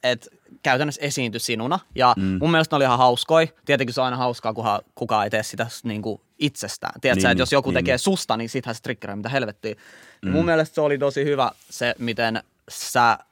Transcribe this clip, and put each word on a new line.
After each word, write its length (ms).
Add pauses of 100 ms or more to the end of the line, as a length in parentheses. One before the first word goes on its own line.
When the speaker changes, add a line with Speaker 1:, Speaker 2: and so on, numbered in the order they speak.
Speaker 1:
et 260 (340)
käytännössä 400
esiintyi 380
sinuna. 380 (160)
Ja 240
Speaker 2:
Mm. 220
Speaker 1:
mun 100
mielestä 240
ne 20
oli 80
ihan 140
hauskoi. 540 (120)
Tietenkin 300
se 60
on 40
aina 120
hauskaa, 380
kunhan 260 (140)
kukaan 300
ei 60
tee 120
sitä 260
s-, 160
niinku 360 (180)
itsestään. 600
Tiedätkö, 220
Speaker 2:
Niin, 100
Speaker 1:
että 100
jos 100
joku 180
Speaker 2:
niin, 40
Speaker 1:
tekee 180
Speaker 2:
niin. 60
Speaker 1:
susta, 380
niin 120
sittenhän 260
se 80
triggerää 340
mitä 120
helvettiä. 460
Niin 60 (420)
Speaker 2:
Mm. 100
Speaker 1:
mun 120
mielestä 300
se 60
oli 180
tosi 260
hyvä 260 (200)
se, 280
miten 440 (260)
sä 500 (140)